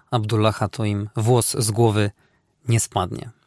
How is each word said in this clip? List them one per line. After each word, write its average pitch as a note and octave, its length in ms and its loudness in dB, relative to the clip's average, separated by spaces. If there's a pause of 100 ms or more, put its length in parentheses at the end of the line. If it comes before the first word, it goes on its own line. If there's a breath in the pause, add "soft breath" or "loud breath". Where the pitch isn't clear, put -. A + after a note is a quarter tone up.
(120)
Abdullaha, G#2+ 560 0
to A2 180 -6
im G#2 300 -2
włos A#2 420 2
z A2 140 -2
głowy G#2+ 400 2 (580)
nie A2+ 100 4
spadnie. - 500 -4 (180)